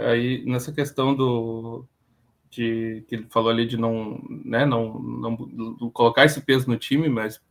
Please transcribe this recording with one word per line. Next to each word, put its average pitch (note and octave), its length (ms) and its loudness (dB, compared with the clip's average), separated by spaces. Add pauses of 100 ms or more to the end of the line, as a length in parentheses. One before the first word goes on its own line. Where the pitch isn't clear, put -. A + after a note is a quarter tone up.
(120)
aí B2 340 0
nessa B2 260 -2
questão C#3 440 0
do, A#2 720 -2 (640)
de, A2+ 580 -4
que A#2+ 80 -8
ele A2 140 -8
falou A2+ 220 2
ali A#2 160 2
de A#2+ 100 -4
não, A2+ 420 -2 (240)
né, A#2+ 220 2
não, A#2 340 0
não, A#2 360 -6
do A#2 560 -10
colocar A#2+ 340 6
esse D3+ 160 4
peso C3 280 2
no A#2 80 2
time, D#3 320 0
mas A2 300 -2 (120)